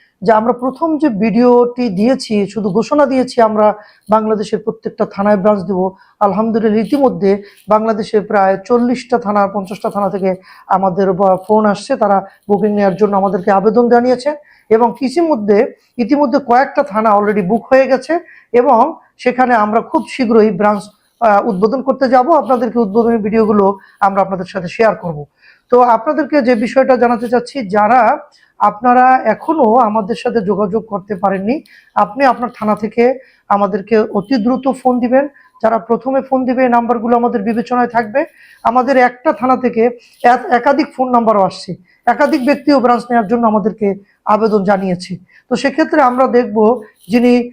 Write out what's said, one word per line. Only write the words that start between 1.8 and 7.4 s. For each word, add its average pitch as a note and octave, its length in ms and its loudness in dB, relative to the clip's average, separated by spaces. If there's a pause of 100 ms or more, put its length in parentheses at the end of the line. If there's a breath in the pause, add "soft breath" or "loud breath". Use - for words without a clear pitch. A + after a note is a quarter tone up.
দিয়েছি, G#3 580 -2
শুধু G#3 220 -6
ঘোষণা B3+ 360 0
দিয়েছি B3+ 360 -2
আমরা G#3+ 320 2 (360 loud breath)
বাংলাদেশের G#3+ 500 -2
প্রত্যেকটা - 460 -6
থানায় G3+ 320 0
ব্রাঞ্চ G3 260 0
দেব। F#3 260 -2 (300 soft breath)
আলহামদুলিল্লাহ, G#3+ 640 0
ইতিমধ্যে G3+ 580 0 (260 loud breath)